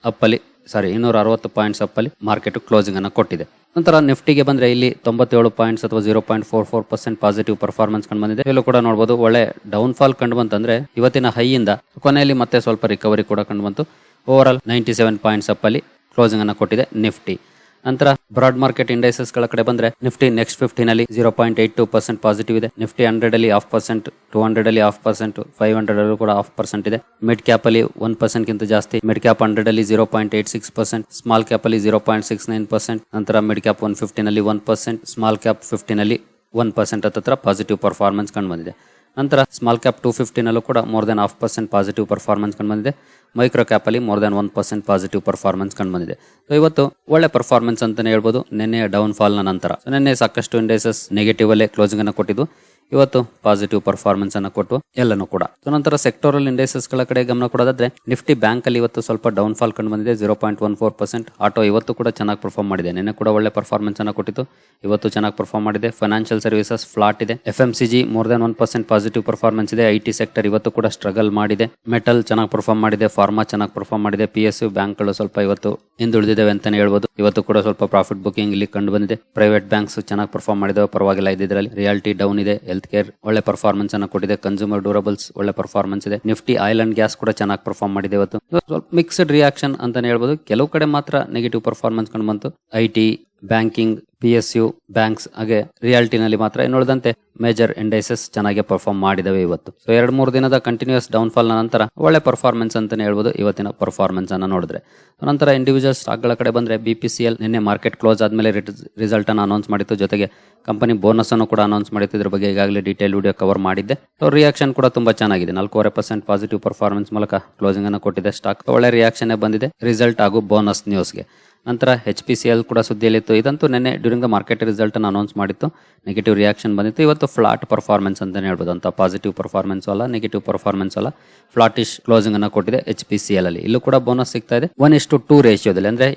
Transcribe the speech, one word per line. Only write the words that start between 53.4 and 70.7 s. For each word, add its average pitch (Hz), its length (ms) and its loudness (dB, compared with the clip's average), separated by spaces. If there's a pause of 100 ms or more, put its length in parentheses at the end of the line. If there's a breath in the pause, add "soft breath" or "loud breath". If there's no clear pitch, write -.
ಪಾಸಿಟಿವ್ 101 400 0
ಪರ್ಫಾರ್ಮೆನ್ಸ್ 98 540 -2
ಅನ್ನ 98 120 -4
ಕೊಟ್ಟು 120 340 -4 (140)
ಎಲ್ಲನೂ 107 300 0
ಕೂಡ. 90 160 -4 (220)
So, 143 80 -4
ನಂತರ 147 240 0
ಸೆಕ್ಟೋರಲ್ 139 520 0
ಇಂಡೈಸಸ್ 131 400 -2
ಗಳ 127 140 -2
ಕಡೆ 127 220 0
ಗಮನ 123 220 -2
ಕೊಡೋದಾದ್ರೆ, 123 480 0 (140)
ನಿಫ್ಟಿ 127 260 0
ಬ್ಯಾಂಕ್ 113 320 0
ಅಲ್ಲಿ 120 120 0
ಇವತ್ತು 120 220 -2
ಸ್ವಲ್ಪ 113 280 -2
ಡೌನ್ 107 260 0
ಫಾಲ್ 113 180 -2
ಕಂಡು 107 180 -6
ಬಂದಿದೆ, 107 240 -2
ಜೀರೋ 104 200 0
ಪಾಯಿಂಟ್ 107 280 -4
ಒನ್ 104 140 -2
ಫೋರ್ 110 220 -2
ಪರ್ಸೆಂಟ್. 113 320 -6 (100)
ಆಟೋ 104 220 0
ಇವತ್ತು 110 320 0
ಕೂಡ 117 140 -2
ಚೆನ್ನಾಗಿ 104 340 -4
ಪರ್ಫಾರ್ಮ್ 101 280 -6
ಮಾಡಿದೆ, 87 220 -4
ನಿನ್ನೆ 98 200 -4
ಕೂಡ 110 140 -4
ಒಳ್ಳೆ 107 240 2
ಪರ್ಫಾರ್ಮೆನ್ಸ್ 104 500 -4
ಅನ್ನ 104 100 -4
ಕೊಟ್ಟಿತ್ತು, 107 380 -6 (360 soft breath)
ಇವತ್ತು 104 240 0
ಚೆನ್ನಾಗಿ 104 280 -2
ಪರ್ಫಾರ್ಮ್ 104 280 -4
ಮಾಡಿದೆ. 107 260 -2
ಫೈನಾನ್ಷಿಯಲ್ 110 500 -2
ಸರ್ವಿಸಸ್ 107 460 -2
ಫ್ಲಾಟ್ 107 360 0
ಇದೆ, 113 240 -6
ಎಫ್ 113 140 -2
ಎಂ 127 120 2
ಸಿ 120 140 -2
ಜಿ 120 160 2
more 113 220 -2
than 117 200 2
ಒನ್ 113 100 0
ಪರ್ಸೆಂಟ್ 113 340 -2
ಪಾಸಿಟಿವ್ 107 360 0
ಪರ್ಫಾರ್ಮೆನ್ಸ್ 110 500 -2
ಇದೆ, 117 80 2
ಐ 107 160 4
ಟಿ 107 140 -4
ಸೆಕ್ಟರ್ 107 340 -2
ಇವತ್ತು 107 240 0